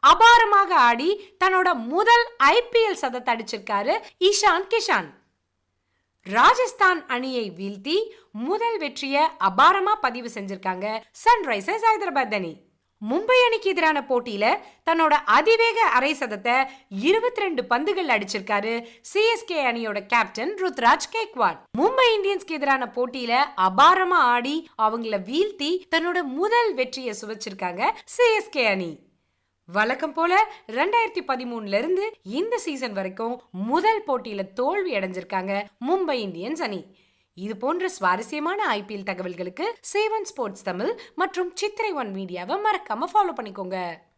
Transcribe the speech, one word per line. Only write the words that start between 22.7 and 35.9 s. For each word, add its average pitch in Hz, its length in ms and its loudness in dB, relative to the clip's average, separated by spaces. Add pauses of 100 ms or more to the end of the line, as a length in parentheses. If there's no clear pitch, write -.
போட்டியில 247 500 0 (120)
அபாரமா 339 600 6 (140)
ஆடி 269 360 -4 (120)
அவங்கள 220 440 -2
வீழ்த்தி 349 560 -2 (140)
தன்னோட 349 280 0
முதல் 403 500 0
வெற்றியை 254 480 -6
சுவைச்சிருக்காங்க 202 720 -6 (140)
சி 480 300 4
எஸ் 440 140 -2
கே 262 160 0
அணி. 190 340 -2 (680)
வழக்கம் 240 480 -2
போல 359 400 2 (140)
ரெண்டாயிரத்தி 370 600 -2
பதிமூணுல 233 500 -4
இருந்து 370 340 -2 (120)
இந்த 370 340 -4
சீசன் 262 360 -6
வரைக்கும் 196 480 -6 (100)
முதல் 339 520 0
போட்டியில 208 500 -6
தோல்வி 349 400 -2
அடைஞ்சிருக்காங்க 190 720 -4 (240)
மும்பை 330 300 0